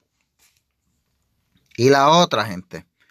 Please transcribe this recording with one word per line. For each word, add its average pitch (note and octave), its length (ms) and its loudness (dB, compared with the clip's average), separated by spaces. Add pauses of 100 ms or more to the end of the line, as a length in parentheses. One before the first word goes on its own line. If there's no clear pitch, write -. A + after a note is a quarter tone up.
(1800)
Y A#2+ 120 0
la C#3 220 2
otra, D#3+ 340 0
gente, F2+ 420 -16 (240)